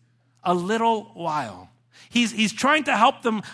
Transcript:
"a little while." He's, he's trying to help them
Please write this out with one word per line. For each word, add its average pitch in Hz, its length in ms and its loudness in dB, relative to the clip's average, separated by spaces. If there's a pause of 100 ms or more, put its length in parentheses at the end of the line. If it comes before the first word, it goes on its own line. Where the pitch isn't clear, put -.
(440)
"a 180 100 2
little 214 600 -2
while." 139 580 -6 (380)
He's, 233 200 2
he's 214 240 0
trying 294 300 2
to 277 120 0
help 240 280 4
them 220 180 -2 (120)